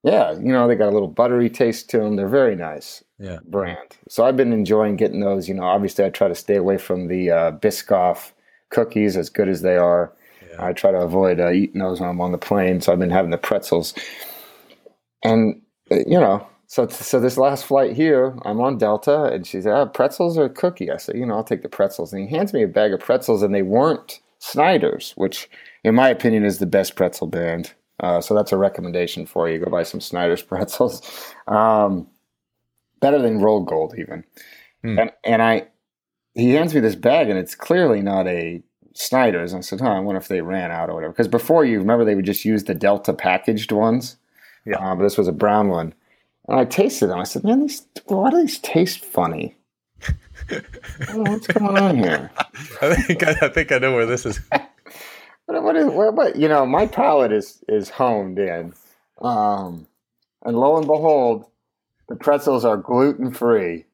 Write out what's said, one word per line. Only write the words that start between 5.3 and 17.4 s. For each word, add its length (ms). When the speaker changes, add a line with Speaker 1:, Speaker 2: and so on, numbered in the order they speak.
Speaker 1:
You 60
know, 100
obviously 400
I 60
try 180
to 80
stay 220
away 200
from 300
the, 240
uh, 220
Biscoff 800
cookies, 440
as 140
good 180
as 140
they 160
are. 340
Speaker 2:
Yeah. 160
Speaker 1:
I 80
try 180
to 80
avoid, 400
uh, 120
eating 280
those 220
when 80
I'm 100
on 140
the 40
plane. 440
So 100
I've 80
been 120
having 200
the 60
pretzels. 560
And, 380
uh, 60
you 120
know, 260
so, 200
so 320
this 180
last 280